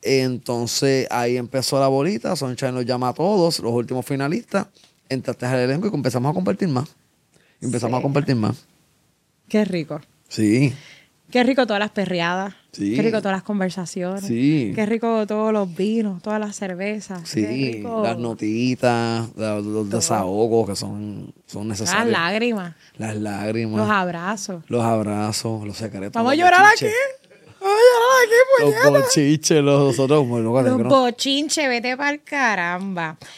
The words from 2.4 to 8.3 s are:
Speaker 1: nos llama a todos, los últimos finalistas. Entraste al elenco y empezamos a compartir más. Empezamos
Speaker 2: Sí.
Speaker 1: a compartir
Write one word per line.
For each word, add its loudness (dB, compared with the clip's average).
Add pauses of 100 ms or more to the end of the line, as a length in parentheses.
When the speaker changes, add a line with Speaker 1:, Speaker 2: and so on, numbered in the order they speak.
Speaker 1:
nos -4
llama -2
a -6
todos, 2
los -4
últimos -2
finalistas. -4 (420)
Entraste -6
al 0
elenco 0
y -4
empezamos -2
a -2
compartir -2
más. -2 (720)
Empezamos -2
Speaker 2:
Sí. 0
Speaker 1:
a -6
compartir 0